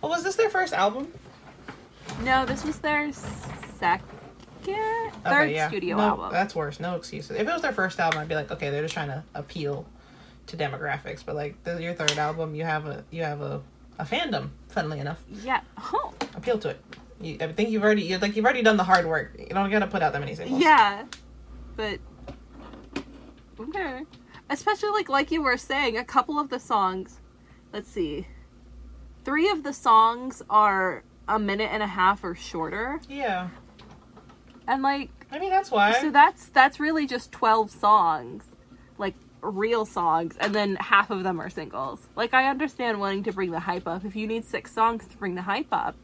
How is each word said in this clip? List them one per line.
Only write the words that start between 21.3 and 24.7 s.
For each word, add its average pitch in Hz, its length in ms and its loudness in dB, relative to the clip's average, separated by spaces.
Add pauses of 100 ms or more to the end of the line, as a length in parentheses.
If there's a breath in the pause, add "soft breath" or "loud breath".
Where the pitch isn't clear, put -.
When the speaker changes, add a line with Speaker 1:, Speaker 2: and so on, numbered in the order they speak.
Speaker 2:
but 107 240 -4 (1600)
okay. 294 420 -6 (480 loud breath)
Especially, 415 400 0